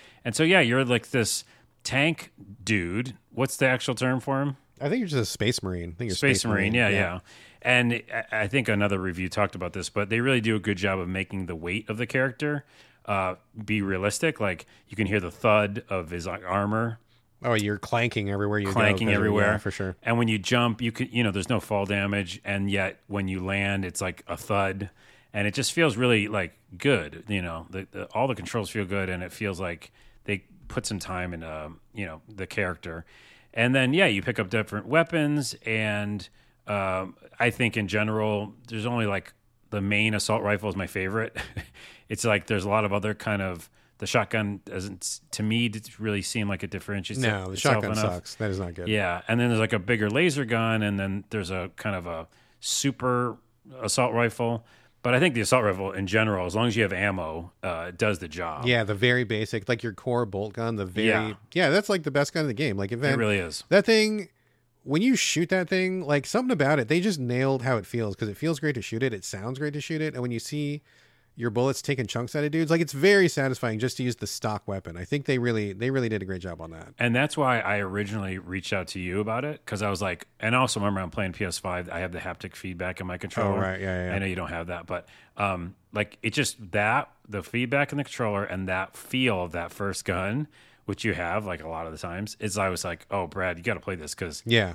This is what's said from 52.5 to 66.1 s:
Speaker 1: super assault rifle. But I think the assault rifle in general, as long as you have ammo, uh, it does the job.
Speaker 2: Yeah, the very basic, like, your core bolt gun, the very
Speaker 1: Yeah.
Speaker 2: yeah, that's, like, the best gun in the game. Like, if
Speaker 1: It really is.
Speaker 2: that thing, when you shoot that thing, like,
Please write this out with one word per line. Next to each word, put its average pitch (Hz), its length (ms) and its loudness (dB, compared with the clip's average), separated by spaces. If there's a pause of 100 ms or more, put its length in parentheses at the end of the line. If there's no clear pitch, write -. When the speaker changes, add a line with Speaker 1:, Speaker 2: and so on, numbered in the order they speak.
Speaker 1:
super 123 760 0 (420)
assault 117 320 2
rifle. 117 540 0 (360)
But 123 120 4
I 123 40 6
think 156 160 6
the 117 60 2
assault 120 240 4
rifle 95 280 2
in 95 140 -2
general, 104 380 4
as 87 100 -4
long 113 120 4
as 110 100 2
you 113 60 4
have 95 100 2
ammo, 90 600 -2 (100)
uh, 85 260 -4
it 90 80 -12
does 107 220 2
the 87 100 -8
job. 80 380 -4
Speaker 2:
Yeah, 120 180 4
the 104 100 -2
very 123 300 4
basic, 107 420 -2
like, 117 160 0
your 110 120 -4
core 120 320 -2
bolt 101 260 -4
gun, 117 240 -4
the 101 100 -2
very 107 220 0
Speaker 1:
Yeah. 107 260 2 (200)
Speaker 2:
yeah, 170 160 4
that's, 202 180 4
like, 190 140 2
the 147 80 -2
best 143 240 2
gun 160 80 0
in 151 60 0
the 117 60 -2
game. 113 220 0
Like, 98 160 -2
if 120 100 -4
Speaker 1:
It 139 140 4
really 107 220 2
is. 85 320 -6
Speaker 2:
that 190 160 6
thing, 214 420 2 (540)
when 143 180 2
you 247 160 6
shoot - 320 2
that 185 220 2
thing, 185 360 0
like, 143 200 2